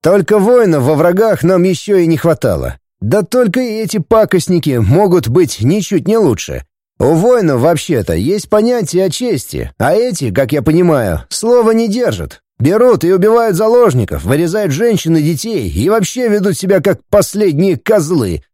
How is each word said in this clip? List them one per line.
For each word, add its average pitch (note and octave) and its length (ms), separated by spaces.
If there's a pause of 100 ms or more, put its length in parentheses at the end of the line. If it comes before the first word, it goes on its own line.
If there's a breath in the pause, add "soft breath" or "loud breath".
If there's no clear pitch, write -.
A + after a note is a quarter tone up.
«Только G3+ 360
воинов G3 460
во D#3 100
врагах F3 480
нам F3+ 220
ещё F#3+ 320
и F3 100
не E3 100
хватало. F2 640 (220)
Да C#3 220
только A#3+ 380
и A3 220
эти G#3+ 160
пакостники F3 800
могут E3 500
быть D#3 320
ничуть E3 480
не A3 80
лучше. G#2+ 480 (340)
У C3+ 140
воинов E3+ 480
вообще-то C3+ 540
есть F#3+ 340
понятие G#3+ 560
о F#3+ 60
чести, C3 680
а C3+ 160
эти, F#3+ 400
как C3 200
я D3 100
понимаю, D3+ 680
слова A3+ 440
не A3+ 160
держат. F3+ 520 (180)
Берут G3 460
и F3 80
убивают G#3+ 420
заложников, F3+ 680
вырезают E3 480
женщин E3 440
и D3+ 60
детей D#3+ 460
и F#2 220
вообще A3+ 380
ведут G3+ 280
себя F#3+ 240
как F#3+ 200 (100)
последние F#3+ 680
козлы». B2+ 680 (120)